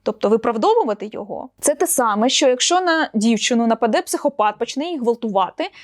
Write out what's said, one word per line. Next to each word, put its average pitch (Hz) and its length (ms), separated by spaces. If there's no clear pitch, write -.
тобто - 260
виправдовувати 226 840
його. - 360
Це 294 160
те 339 120
саме, 226 420
що 269 200
якщо 339 320
на 320 320
дівчину 226 540
нападе 233 340
психопат, 214 580
почне 262 260
її 349 120
гвалтувати, 233 720